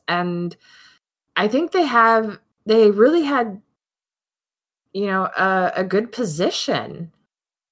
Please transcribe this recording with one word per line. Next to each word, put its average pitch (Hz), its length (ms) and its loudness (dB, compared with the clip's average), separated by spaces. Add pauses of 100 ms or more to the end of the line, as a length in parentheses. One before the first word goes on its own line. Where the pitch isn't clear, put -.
And 175 480 -4 (840)
I 190 120 0
think 294 240 -2
they 359 120 2
have, 226 540 2 (280)
they 220 240 6
really 262 320 4
had, 240 380 -2 (1300)
you 196 140 -4
know, 190 180 0
a, 185 520 0
a 185 80 -2
good 202 280 -2
position. 170 960 -4 (600)